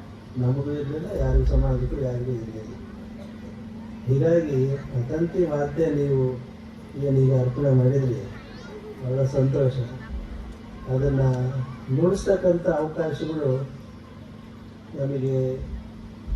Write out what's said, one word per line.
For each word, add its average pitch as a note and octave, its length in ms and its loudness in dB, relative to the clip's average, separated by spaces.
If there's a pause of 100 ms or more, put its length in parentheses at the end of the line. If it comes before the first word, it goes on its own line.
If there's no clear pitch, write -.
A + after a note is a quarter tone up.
(380)
ನಮಗೂ C#3 340 0
ಇರಲಿಲ್ಲ, D3 360 -4 (120)
ಯಾರಿಗೂ, C3 260 6
ಸಮಾಜಕ್ಕೂ C3 560 2
ಯಾರಿಗೂ B2 300 -2
ಇರಲಿಲ್ಲ. - 440 -8 (1300)
ಹೀಗಾಗಿ C#3 680 4
ಆ B2 340 -4
ತಂತಿ E3 360 2
ವಾದ್ಯ D3 400 2
ನೀವು C3+ 540 2 (680)
ಏನೀಗ C3 340 6
ಅರ್ಪಣೆ C3 320 2
ಮಾಡಿದ್ರಿ, B2+ 580 4 (760)
ಬಹಳ C3 220 2
ಸಂತೋಷ. C3+ 480 4 (1160)
ಅದನ್ನ C3+ 320 4 (760)
ನುಡಿಸ್ತಕ್ಕಂಥ F3+ 720 4
ಅವಕಾಶಗಳು D3+ 1000 0 (1300)
ನಮಗೆ, C3 560 0 (800)